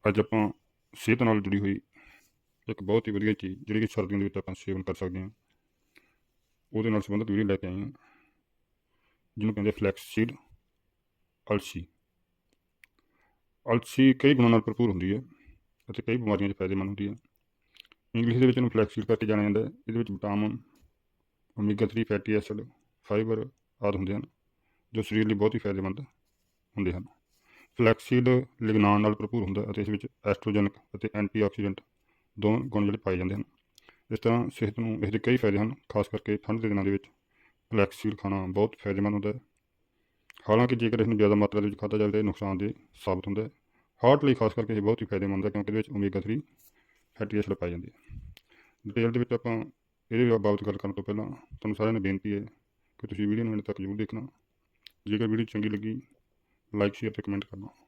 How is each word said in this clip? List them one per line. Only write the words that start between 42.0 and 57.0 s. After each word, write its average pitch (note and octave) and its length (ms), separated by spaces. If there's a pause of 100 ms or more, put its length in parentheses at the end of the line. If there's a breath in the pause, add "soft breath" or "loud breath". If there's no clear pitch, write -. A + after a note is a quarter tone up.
ਤਾਂ G#2+ 80
ਇਹ G#2+ 40
ਨੁਕਸਾਨਦੇਹ G2 500 (200)
ਸਾਬਤ F#2+ 340
ਹੁੰਦਾ G2+ 160
ਹੈ। - 60 (540)
ਹਾਰਟ C#3+ 220
ਲਈ C3 80
ਖਾਸ A2 200
ਕਰਕੇ A2 220
ਇਹ G#2 60
ਬਹੁਤ G#2+ 200
ਹੀ G#2+ 60
ਫਾਇਦੇਮੰਦ G2 380
ਹੈ, G#2 40
ਕਿਉਂਕਿ G#2 220
ਇਹਦੇ G#2+ 60
ਵਿੱਚ G#2+ 140
ਓਮੇਗਾ G2+ 300
ਥ੍ਰੀ A2 200 (760 soft breath)
ਫੈਟੀ G#2 200
ਐਸਿਡ G2+ 160
ਪਾਏ F2 180
ਜਾਂਦੇ E2+ 160
ਆ। - 320 (680 soft breath)
ਡਿਟੇਲ A#2 260
ਦੇ A#2+ 80
ਵਿੱਚ A#2+ 140
ਆਪਾਂ A#2 220 (560)
ਇਹਦੇ A#2 260
ਬਾਬਤ G#2 260
ਗੱਲ G2 140
ਕਰਨ G2 160
ਤੋਂ G2 100
ਪਹਿਲਾਂ G#2+ 220
ਤੁਹਾਨੂੰ - 500
ਸਾਰਿਆਂ A2 180
ਨੂੰ A2 80
ਬੇਨਤੀ G2 320
ਹੈ G2+ 120 (540)
ਕਿ - 80
ਤੁਸੀਂ G#2 200
ਵੀਡੀਓ G#2+ 160
ਨੂੰ A2 100
end G#2 100
ਤੱਕ - 180
ਜ਼ਰੂਰ G2 140
ਦੇਖਣਾ। A2 320 (800)
ਜੇਕਰ G#2+ 200
ਵੀਡੀਓ A2 180
ਚੰਗੀ G#2+ 240
ਲੱਗੀ, G#2+ 320 (720)
like, G2+ 200
ਸ਼ੇਅਰ G#2+ 180